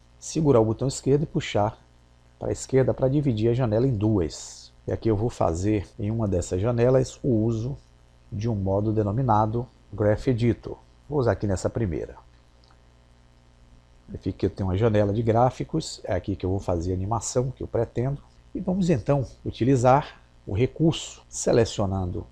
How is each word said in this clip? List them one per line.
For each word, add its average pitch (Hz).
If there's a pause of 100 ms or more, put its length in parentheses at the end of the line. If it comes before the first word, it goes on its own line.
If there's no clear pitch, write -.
(200)
segurar 143
o 113
botão 113
esquerdo 143
e -
puxar 110 (640)
para 117
a -
esquerda 123
para 131
dividir 131
a 120
janela 120
em 127
duas. 98 (140)
E -
aqui 101
eu 107
vou 110
fazer 95 (100)
em 104
uma 113
dessas 92
janelas 123
o 147
uso 117 (540)
de 107
um 117
modo 98
denominado 110 (240)
Graph 104
Editor. 120 (300)
Vou 147
usar 117
aqui 104
nessa 95
primeira. 82 (1900)
Verifique -
que -
eu 92
tenho 92
uma 90
janela 104
de 117
gráficos, 123
é 110
aqui 92
que -
eu 90
vou 95
fazer 90
a 92
animação 113
que -
eu 85
pretendo. 120 (320)
E 269
vamos 180
então 143 (180)
utilizar 127 (240)
o -
recurso, -
selecionando 95